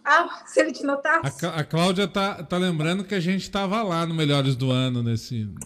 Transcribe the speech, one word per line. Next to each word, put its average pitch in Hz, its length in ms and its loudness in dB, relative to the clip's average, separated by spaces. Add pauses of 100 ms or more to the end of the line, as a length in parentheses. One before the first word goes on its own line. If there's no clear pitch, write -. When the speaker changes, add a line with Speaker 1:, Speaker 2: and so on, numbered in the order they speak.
Speaker 1:
Ah, 330 400 2
se - 140 -2
ele 311 120 2
te - 120 -10
notasse? 302 440 0
Speaker 2:
A - 40 -4
Clá-, 165 280 -4
a 147 40 2
Cláudia 180 440 2
tá, 196 360 -2
tá 180 140 -2
lembrando 180 460 0
que 202 120 -4
a 190 40 0
gente 180 300 0
tava 196 320 0
lá 170 240 0
no 165 80 -2
Melhores 143 420 2
do 131 140 0
Ano, 127 320 2
nesse, 113 480 -2 (160)